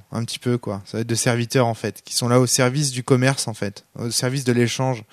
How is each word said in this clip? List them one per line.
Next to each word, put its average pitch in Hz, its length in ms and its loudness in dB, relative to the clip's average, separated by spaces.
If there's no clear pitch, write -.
un 113 140 -4
petit - 160 -8
peu, 123 180 0
quoi. 101 280 -8
Ça - 100 -10
va 113 60 -2
être 110 40 -6
de 117 80 -2
serviteurs, 120 520 2
en 113 80 0
fait, - 300 -6
qui - 100 -12
sont 123 140 -2
là 123 120 6
au 127 60 6
service 135 440 0
du 123 140 -6
commerce, 131 420 2
en 113 80 -8
fait, 101 300 -8
au 113 140 -6
service 127 340 -4
de 123 80 2
l'échange, 120 600 0